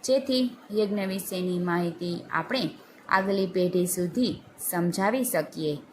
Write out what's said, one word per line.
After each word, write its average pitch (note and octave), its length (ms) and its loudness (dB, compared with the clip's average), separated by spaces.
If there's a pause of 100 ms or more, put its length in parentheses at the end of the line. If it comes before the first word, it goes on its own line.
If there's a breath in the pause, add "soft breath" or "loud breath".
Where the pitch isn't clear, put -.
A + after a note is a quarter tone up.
જેથી B3+ 520 2 (240)
યજ્ઞ G3+ 260 0
વિશેની F#3 520 -2
માહિતી F3 720 0
આપણે F#3+ 400 -2 (380 loud breath)
આગલી G3 380 2
પેઢી F3+ 400 2
સુધી F3+ 560 -2 (280)
સમજાવી F#3+ 540 2
શકીએ. D#3 540 -2 (140)